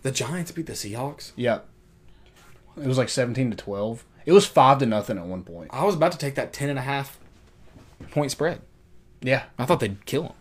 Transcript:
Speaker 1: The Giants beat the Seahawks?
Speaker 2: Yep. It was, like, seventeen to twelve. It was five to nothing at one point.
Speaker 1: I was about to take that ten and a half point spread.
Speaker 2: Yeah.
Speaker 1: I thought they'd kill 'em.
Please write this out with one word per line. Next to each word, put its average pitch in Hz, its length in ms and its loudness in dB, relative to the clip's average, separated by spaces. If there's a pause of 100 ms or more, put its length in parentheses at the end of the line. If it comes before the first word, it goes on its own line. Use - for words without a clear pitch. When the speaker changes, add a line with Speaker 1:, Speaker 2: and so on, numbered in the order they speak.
Speaker 1:
The 135 100 -2
Giants 165 400 -4
beat 165 140 -8
the - 80 -10
Seahawks? 123 600 -8
Speaker 2:
Yep. 117 300 0 (1080)
It 143 100 -6
was, 131 120 2
like, 120 100 2
seventeen 123 420 0
to 101 60 -4
twelve. 104 480 -6 (220)
It 151 60 4
was 196 140 10
five 139 320 8
to 135 80 2
nothing 107 320 0
at 85 80 -10
one 90 160 -8
point. 85 300 -16
Speaker 1:
I 135 120 -4
was 202 120 2
about 165 160 4
to 165 60 -12
take 139 180 -6
that 127 160 -6
ten 143 160 -6
and 139 100 -4
a 131 40 -6
half 139 360 -6 (920)
point 147 200 0
spread. 160 300 -2 (640)
Speaker 2:
Yeah. 127 220 0 (140)
Speaker 1:
I 123 60 -2
thought 165 160 2
they'd 98 260 -6
kill 151 200 -2
'em. - 140 -14